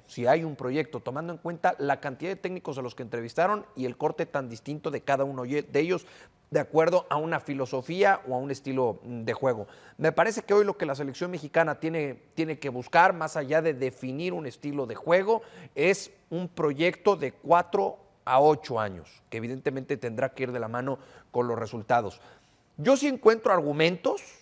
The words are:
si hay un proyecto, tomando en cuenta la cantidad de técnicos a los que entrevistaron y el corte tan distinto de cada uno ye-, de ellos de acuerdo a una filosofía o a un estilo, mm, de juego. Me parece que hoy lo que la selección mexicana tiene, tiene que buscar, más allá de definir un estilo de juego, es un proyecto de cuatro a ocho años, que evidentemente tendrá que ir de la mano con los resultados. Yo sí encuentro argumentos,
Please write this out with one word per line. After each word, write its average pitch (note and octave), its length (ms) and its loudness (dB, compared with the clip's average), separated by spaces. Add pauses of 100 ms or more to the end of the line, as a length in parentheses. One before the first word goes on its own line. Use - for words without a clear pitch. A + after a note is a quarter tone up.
si A#2+ 200 -4
hay D#3+ 180 4
un D#3 100 -6
proyecto, C3+ 460 -4
tomando D#3 320 -8
en E3 60 -12
cuenta E3+ 400 -2
la C#3+ 220 -2
cantidad C#3+ 300 -6
de F#3+ 60 -6
técnicos F3 400 -8
a C3 60 -8
los A#2+ 120 -8
que - 80 -12
entrevistaron B2 640 -2 (120)
y B2+ 100 -4
el A#2+ 100 -6
corte D#3 300 -2
tan C3 240 -6
distinto D3 400 -8
de C#3 100 -6
cada C#3 240 0
uno C3 220 -6
ye-, C#3+ 160 -2
de C#3+ 180 0
ellos E3+ 260 0 (440)
de D3+ 100 2
acuerdo E3 500 2
a C#3+ 60 0
una D#3 240 -2
filosofía D#3 840 0
o B2+ 80 -4
a B2+ 40 0
un C#3 120 -6
estilo, C3 540 -2
mm, A#2+ 200 -10
de A#2 100 -2
juego. A2+ 320 -2 (320)
Me D#3 140 2
parece G#3+ 300 2
que G3 120 0
hoy G#3 100 6
lo G3 140 -2
que E3+ 80 -2
la C#3 80 -4
selección C#3+ 360 -6
mexicana D#3 500 0
tiene, D#3 420 -4 (120)
tiene D#3+ 240 -4
que C#3 120 -6
buscar, E3 440 4
más D#3+ 220 -6
allá D3+ 240 2
de D#3+ 140 0
definir C3 580 -6
un E3 140 -6
estilo C#3+ 400 -6
de A2 80 -8
juego, G3 480 2 (320)
es F3+ 360 0 (200)
un E3+ 180 -6
proyecto E3 680 0
de C#3 160 -4
cuatro F3+ 680 2 (260)
a C3 160 6
ocho D3 400 4
años, F#2+ 480 -8
que A2+ 80 -8
evidentemente C3 640 -6
tendrá B2 320 -4
que C3 140 -6
ir B2 80 -6
de B2 80 -4
la A2 80 -6
mano B2 300 -4 (320)
con B2 180 0
los A2+ 100 -2
resultados. A2+ 640 -2 (580)
Yo A#3+ 180 6
sí C#4 120 0
encuentro A3+ 440 4
argumentos, E3+ 680 2 (200)